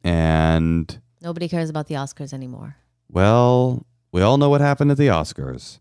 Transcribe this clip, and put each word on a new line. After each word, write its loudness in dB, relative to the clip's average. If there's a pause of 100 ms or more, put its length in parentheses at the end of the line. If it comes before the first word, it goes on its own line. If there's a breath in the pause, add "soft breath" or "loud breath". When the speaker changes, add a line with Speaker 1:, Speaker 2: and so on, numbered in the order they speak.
Speaker 1:
And 0 (220)
Speaker 2:
Nobody -8
cares -6
about -8
the -8
Oscars -10
anymore. -16 (320)
Speaker 1:
well, 2 (260)
we 0
all 4
know 4
what 4
happened 2
at 0
the 2
Oscars. -4